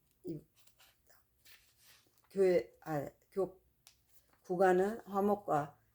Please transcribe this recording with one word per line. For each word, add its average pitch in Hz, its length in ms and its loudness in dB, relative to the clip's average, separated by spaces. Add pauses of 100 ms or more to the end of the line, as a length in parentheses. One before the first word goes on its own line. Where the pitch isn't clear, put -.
(240)
이 156 160 -10 (1900)
교회, 185 400 2 (120)
아, 151 260 -6 (240)
교-, 185 240 -4 (880)
구간은 185 560 2
화목과 196 760 -2 (180)